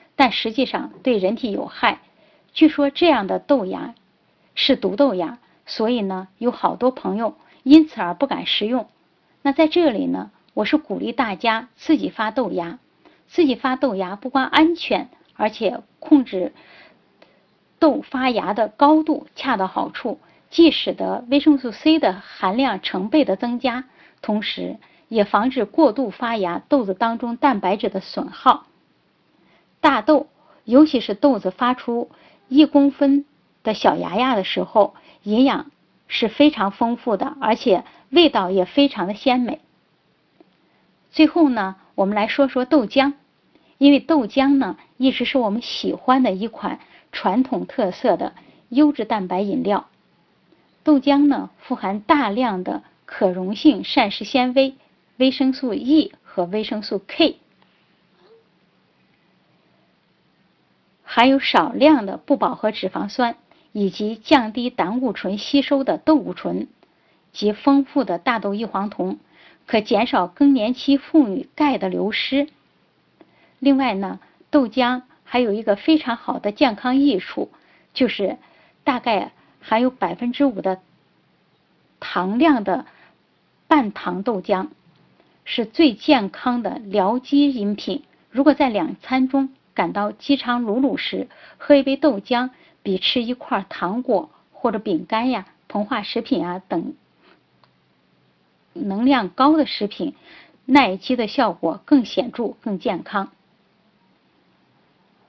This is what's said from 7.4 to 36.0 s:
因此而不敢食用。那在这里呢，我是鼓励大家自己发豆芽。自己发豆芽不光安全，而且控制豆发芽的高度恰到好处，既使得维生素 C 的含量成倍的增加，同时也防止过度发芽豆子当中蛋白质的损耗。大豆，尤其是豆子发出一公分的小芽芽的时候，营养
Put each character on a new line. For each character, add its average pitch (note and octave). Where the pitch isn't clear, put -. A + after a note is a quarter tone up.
因 D4+
此 A#3
而 F3
不 C4+
敢 F#3+
食 -
用。 A#3+
那 C#4
在 D#4
这 E4
里 G3+
呢， F#3
我 G#3+
是 D4
鼓 G#3
励 G#3+
大 A3
家 A3+
自 D#4+
己 F#3+
发 G#3+
豆 A3
芽。 E3+
自 F4
己 B3+
发 C4
豆 C4
芽 F#3+
不 B3+
光 C4
安 D#4+
全， -
而 G#3+
且 -
控 C#4
制 F#3
豆 D4+
发 C4
芽 G3
的 G#3+
高 D#4
度 D#4
恰 C4
到 F#3+
好 -
处， -
既 E4
使 -
得 A3
维 C#4+
生 C#4+
素 B3
C D#4
的 F#3+
含 F#3+
量 B3
成 F#3+
倍 D4+
的 F#3+
增 A#3+
加， B3
同 G3+
时 F#3
也 A3
防 G#3+
止 C4
过 C4+
度 A#3+
发 A#3
芽 F3+
豆 C4+
子 F#3+
当 A3+
中 A#3+
蛋 B3
白 F#3+
质 G3
的 F3+
损 -
耗。 -
大 C#4
豆， C#4+
尤 C4+
其 C4
是 G3+
豆 C4
子 F#3
发 B3
出 A#3+
一 C#4+
公 C#4
分 C#4+
的 A3
小 -
芽 F3
芽 B3+
的 F#3+
时 F#3
候， -
营 G#3+
养 B3